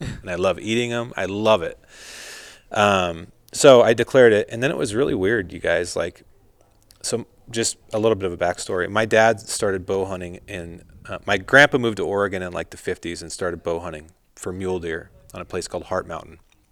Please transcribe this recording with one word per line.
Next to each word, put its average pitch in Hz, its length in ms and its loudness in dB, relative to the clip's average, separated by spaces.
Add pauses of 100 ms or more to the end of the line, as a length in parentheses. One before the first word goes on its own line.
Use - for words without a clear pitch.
and - 300 -10
I 87 60 -8
love 90 240 0
eating 117 320 -2
'em. 120 240 -6
I 95 100 -4
love 101 360 2
it. 67 160 -8 (920)
Um, 92 560 0 (240)
so 127 300 10
I 117 120 4
declared 117 380 6
it, 104 180 2
and 117 120 -8
then 139 80 0
it - 60 -6
was 127 180 -4
really 135 200 -2
weird, 95 380 -2
you 85 60 -12
guys. 87 380 -2
Like, 87 260 -6 (800)
so - 240 -6 (240)
just 113 260 -4 (160)
a 113 60 -2
little 110 180 4
bit 95 100 -4
of 87 60 -4
a 85 40 -10
backstory. 90 520 -2
My 107 180 0
dad 110 340 4
started 98 460 -4
bow 95 180 -2
hunting 92 420 -10
in, 87 360 -14 (240)
uh, 92 200 -10
my 101 100 0
grandpa 135 420 6
moved 113 180 -2
to 92 80 -4
Oregon 98 380 -2
in, 90 100 -8
like, 82 180 -8
the 80 60 -18
fifties 85 460 -8
and 80 100 -14
started 85 320 -6
bow 85 160 -4
hunting 80 300 -12 (260)
for 95 160 -10
mule 92 260 -4
deer 82 320 -8 (240)
on 92 60 -12
a 87 40 -12
place 90 220 -8
called 90 180 -8
Heart 92 220 -4
Mountain 80 320 -14 (340)